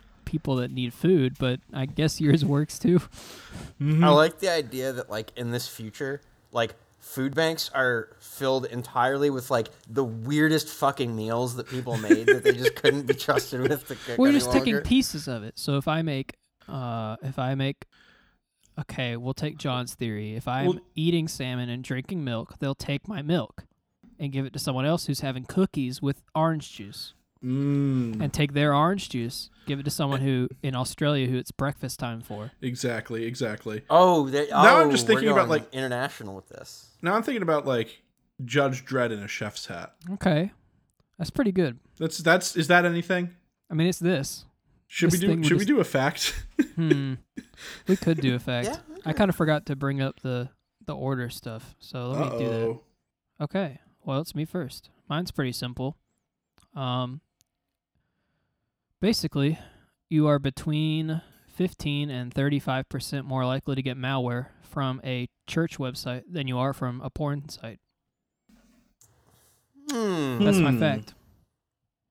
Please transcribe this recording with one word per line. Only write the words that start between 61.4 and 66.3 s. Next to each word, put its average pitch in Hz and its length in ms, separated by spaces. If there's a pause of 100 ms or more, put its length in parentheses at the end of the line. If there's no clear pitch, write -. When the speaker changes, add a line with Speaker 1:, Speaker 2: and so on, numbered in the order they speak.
Speaker 1:
fifteen 147 640
and 123 240
thirty-five 139 540
percent 135 380
more 131 200
likely 135 300
to 131 60
get 131 160
malware 127 500 (140)
from 131 420
a 123 240 (200)
church 165 300
website 127 540